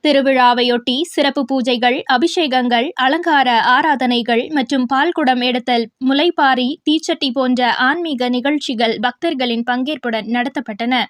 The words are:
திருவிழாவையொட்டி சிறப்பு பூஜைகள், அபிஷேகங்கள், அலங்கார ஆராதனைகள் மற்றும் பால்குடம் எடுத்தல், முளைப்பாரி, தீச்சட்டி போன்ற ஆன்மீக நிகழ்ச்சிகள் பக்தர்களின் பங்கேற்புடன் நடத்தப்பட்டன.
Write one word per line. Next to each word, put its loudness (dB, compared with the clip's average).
திருவிழாவையொட்டி 2
சிறப்பு -2
பூஜைகள், 0
அபிஷேகங்கள், 0
அலங்கார 2
ஆராதனைகள் 2
மற்றும் 0
பால்குடம் 0
எடுத்தல், 0
முளைப்பாரி, 2
தீச்சட்டி -2
போன்ற 0
ஆன்மீக 0
நிகழ்ச்சிகள் -2
பக்தர்களின் -2
பங்கேற்புடன் -4
நடத்தப்பட்டன. -2